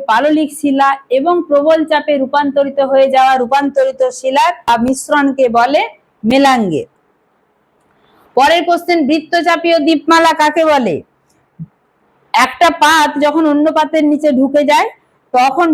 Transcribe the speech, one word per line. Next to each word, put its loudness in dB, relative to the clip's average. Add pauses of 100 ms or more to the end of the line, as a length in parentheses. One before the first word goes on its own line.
পাললিক 0 (100)
শিলা 0 (280)
এবং 0 (120)
প্রবল 2 (100)
চাপে -2
রূপান্তরিত -2 (120)
হয়ে 2
যাওয়া 2
রূপান্তরিত -2 (180)
শিলার 0 (320)
মিশ্রণকে 0 (120)
বলে 2 (420)
মেলাঙ্গে। 0 (1500)
পরের 2
কোশ্চেন, -2
বৃত্তচাপীয় -2
দ্বীপমালা 2 (100)
কাকে 0
বলে? 0 (1400)
একটা 2 (140)
পাত 2 (140)
যখন 0
অন্য 2 (120)
পাতের 0
নিচে 0
ঢুকে 0
যায়, 2 (460)
তখন 2